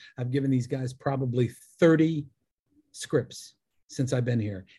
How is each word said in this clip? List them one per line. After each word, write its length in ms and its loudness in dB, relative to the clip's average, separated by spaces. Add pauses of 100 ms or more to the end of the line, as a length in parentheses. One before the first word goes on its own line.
(180)
I've 140 -4
given 180 0
these 160 2
guys 260 -6
probably 580 -2 (280)
thirty 480 4 (680)
scripts 600 -6 (340)
since 240 -4
I've 120 0
been 160 0
here, 260 -6 (120)